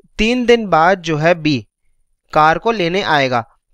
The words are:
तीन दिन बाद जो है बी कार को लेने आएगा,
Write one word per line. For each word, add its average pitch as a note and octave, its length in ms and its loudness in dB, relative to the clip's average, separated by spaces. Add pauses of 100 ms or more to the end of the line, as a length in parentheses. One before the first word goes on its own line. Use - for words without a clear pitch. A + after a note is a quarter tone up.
(180)
तीन A#3+ 280 -2
दिन A3+ 200 2
बाद F3 360 2
जो D#3+ 140 -4
है E3 180 2
बी D3+ 220 -2 (760)
कार D#3 260 2
को A3+ 140 -4
लेने F#3+ 300 -2
आएगा, C3 420 0 (300)